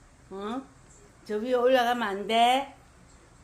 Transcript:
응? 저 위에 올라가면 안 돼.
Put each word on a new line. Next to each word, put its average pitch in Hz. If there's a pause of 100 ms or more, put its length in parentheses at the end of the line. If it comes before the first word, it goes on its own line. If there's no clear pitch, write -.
(300)
응? 208 (600)
저 214
위에 247
올라가면 240
안 202
돼. 240 (680)